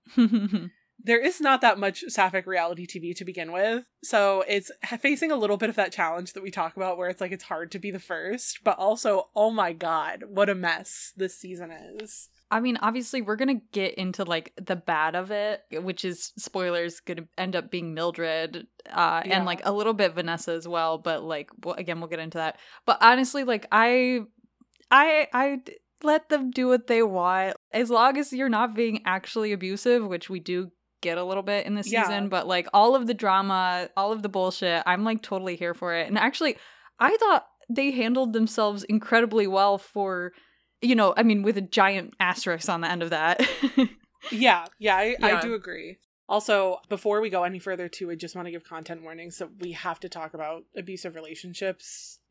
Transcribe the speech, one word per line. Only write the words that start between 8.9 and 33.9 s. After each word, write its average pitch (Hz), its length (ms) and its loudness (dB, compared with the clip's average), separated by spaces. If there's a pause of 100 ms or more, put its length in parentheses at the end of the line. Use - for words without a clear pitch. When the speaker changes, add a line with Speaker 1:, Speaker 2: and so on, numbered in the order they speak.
Speaker 2:
oh 214 160 4
my 202 220 0
god, 165 560 -4
what 202 220 2
a 196 40 0
mess 175 600 -4
this 185 220 -6
season 180 320 -14
is. 202 580 -16 (220)
Speaker 1:
I 220 100 2
mean, 240 220 0
obviously, 233 400 -2
we're 214 140 -2
gonna 254 260 0 (100)
get 196 220 -2
into, 185 300 -4
like, 165 320 -2
the 185 200 -4
bad 160 380 0
of 185 160 -4
it, 208 320 -4 (100)
which 180 320 -6
is, 175 320 -8
spoilers, 175 640 -4
gonna 170 240 -10 (140)
end 185 180 -4
up 170 140 -4
being 170 240 -6
Mildred, 165 720 -4 (240)
uh, 165 340 2
Speaker 2:
Yeah. 190 140 2
Speaker 1:
and, 185 80 0
like, 175 180 -4
a 202 80 2
little 214 220 0
bit 196 180 2
Vanessa 170 400 -4
as 165 160 -6
well, 165 300 0
but, 165 240 -2
like, 151 260 -6 (160)
we'll, 170 120 -6
again, 165 240 -6
we'll 165 100 -10
get 165 80 -6
into 160 180 -10
that. 160 220 -4 (260)
But - 160 4
honestly, 254 440 6
like, 233 280 0
I, 247 520 4 (680)
I, 302 420 8
I 277 320 2
d-, - 120 -18 (260)
let 302 260 4
them 269 220 2
do 254 180 0
what 254 200 4
they 233 140 4
want. 190 540 2 (160)
As 226 160 0
long 240 300 6
as 285 160 -4
you're 262 160 0
not 226 240 0
being 220 320 -2
actually 208 460 -2
abusive, 208 540 0
which 180 220 -6
we 190 120 -8
do 180 320 -6 (300)
get 170 140 -2
a 180 80 -2
little 190 180 -4
bit 202 220 -2
in 208 100 -4
this 202 160 -4
Speaker 2:
Yeah. 226 120 2
Speaker 1:
season, 202 260 -2
but, 185 180 -2
like, 180 280 -2
all 220 200 8
of 254 120 2
the 233 80 0
drama, 190 800 0